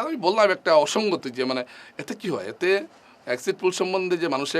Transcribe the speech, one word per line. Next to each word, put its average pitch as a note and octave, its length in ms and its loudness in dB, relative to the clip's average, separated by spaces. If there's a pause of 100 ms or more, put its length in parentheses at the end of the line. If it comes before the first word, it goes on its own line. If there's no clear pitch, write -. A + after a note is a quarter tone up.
আমি D#4+ 120 -6 (100)
বললাম G#3+ 200 4 (100)
একটা F3+ 160 2 (140)
অসঙ্গতি E3 420 -2 (100)
যে C3 120 0
মানে C3 120 -2 (380)
এতে D3 200 -8
কি G#3 140 -10
হয়, F#2+ 180 -6
এতে F3+ 180 0 (640)
এক্সিট F#3 260 -4
পোল F#3 200 2
সম্বন্ধে F#3 420 0
যে E3+ 120 0
মানুষের C#3 260 -2